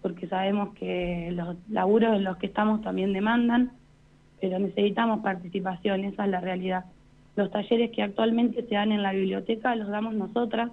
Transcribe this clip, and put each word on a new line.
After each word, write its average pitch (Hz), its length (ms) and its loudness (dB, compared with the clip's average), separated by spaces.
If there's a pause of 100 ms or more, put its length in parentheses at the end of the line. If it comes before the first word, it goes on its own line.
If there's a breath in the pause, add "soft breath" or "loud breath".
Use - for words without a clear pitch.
porque 180 280 -4
sabemos 196 460 0
que 175 580 -4
los 175 240 -4 (120)
laburos 214 480 4
en 196 80 0
los 185 120 -4
que 196 100 -6
estamos 214 340 0
también 190 320 0
demandan, 233 600 2 (680)
pero 185 180 -2
necesitamos 208 640 2
participación, 185 840 -2
esa 202 200 -4
es 202 60 2
la 180 100 0
realidad. 180 440 -2 (520)
Los 196 140 0
talleres 226 400 2
que 208 120 -2
actualmente 226 640 2
se - 80 -2
dan 208 180 2
en 208 100 2
la 196 100 0
biblioteca 196 640 0
los 214 120 -4
damos 214 260 -4
nosotras 226 580 -2